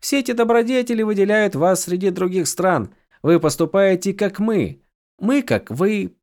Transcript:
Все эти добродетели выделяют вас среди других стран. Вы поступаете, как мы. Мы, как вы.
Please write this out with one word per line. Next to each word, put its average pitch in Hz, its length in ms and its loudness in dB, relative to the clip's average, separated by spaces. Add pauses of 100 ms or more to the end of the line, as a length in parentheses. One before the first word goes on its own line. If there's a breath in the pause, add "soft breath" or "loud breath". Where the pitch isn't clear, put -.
Все 277 200 -2
эти 247 100 -4
добродетели 233 720 0
выделяют 208 540 0
вас 175 260 2
среди 185 280 -2
других 180 360 -2
стран. 175 480 -2 (280 soft breath)
Вы 160 180 4
поступаете, 185 760 0
как 196 240 -4
мы. 196 440 -2 (360)
Мы, 254 240 0
как - 280 -2
вы. 185 520 -2